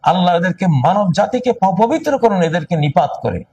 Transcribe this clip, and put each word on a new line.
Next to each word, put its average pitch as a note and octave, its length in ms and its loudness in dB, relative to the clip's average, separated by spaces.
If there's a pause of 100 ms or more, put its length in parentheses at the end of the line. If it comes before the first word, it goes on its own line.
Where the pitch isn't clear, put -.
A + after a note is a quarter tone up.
আল্লাহ F3 340 2
এদেরকে, F3+ 320 0
মানব F3 460 2
জাতিকে A#3 480 0
অপবিত্র A#3 560 0
করুন G#3 240 2
এদেরকে E3 340 -2
নিপাত D3 340 0 (120)
করে G2 320 -6